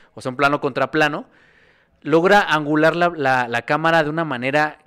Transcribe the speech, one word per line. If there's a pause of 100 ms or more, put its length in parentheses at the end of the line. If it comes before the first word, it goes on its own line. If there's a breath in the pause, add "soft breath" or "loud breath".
(140 soft breath)
o
sea,
un
plano
contra
plano, (760 soft breath)
logra
angular
la,
la,
la
cámara
de
una
manera